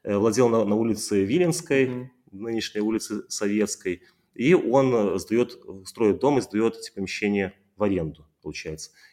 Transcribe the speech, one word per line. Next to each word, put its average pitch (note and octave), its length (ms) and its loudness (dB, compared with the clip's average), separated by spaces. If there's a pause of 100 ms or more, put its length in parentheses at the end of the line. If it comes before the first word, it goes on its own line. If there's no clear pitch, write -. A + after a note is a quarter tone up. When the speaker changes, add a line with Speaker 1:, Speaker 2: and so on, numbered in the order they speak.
Speaker 1:
э, G2+ 140 -2
владел A2+ 320 4
на, A2+ 160 2
на G2+ 100 0
улице G#2+ 500 0
Виленской, C#3+ 600 2
Speaker 2:
Мгм. B2+ 240 -10 (200)
Speaker 1:
нынешней G#2+ 500 -6
улице G#2+ 480 -2
Советской, G2+ 720 -2 (340)
и C3+ 180 2
он, C3 400 4 (220)
э, F#2+ 40 -2
сдает, A#2 380 -2 (280)
строит G2+ 340 2
дом C#3 180 4
и B2 40 2
сдает A2+ 360 0
эти - 160 -16
помещения G2 600 -2 (240)
в G#2 60 -2
аренду, E2+ 440 -2 (160)
получается. - 480 -12 (220)